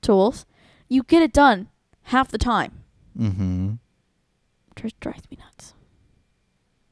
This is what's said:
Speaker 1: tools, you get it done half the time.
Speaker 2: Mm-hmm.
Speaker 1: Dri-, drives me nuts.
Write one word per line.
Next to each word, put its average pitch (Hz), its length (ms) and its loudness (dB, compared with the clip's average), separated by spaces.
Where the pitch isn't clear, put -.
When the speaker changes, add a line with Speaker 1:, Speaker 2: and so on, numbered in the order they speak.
Speaker 1:
tools, 202 420 2
you 262 160 0
get 330 180 4
it 294 100 0
done 240 360 2
half 262 260 -2
the - 80 -10
time. 214 360 -2
Speaker 2:
Mm-hmm. 95 560 -4
Speaker 1:
Dri-, 226 260 -12
drives - 300 -12
me - 100 -20
nuts. - 320 -20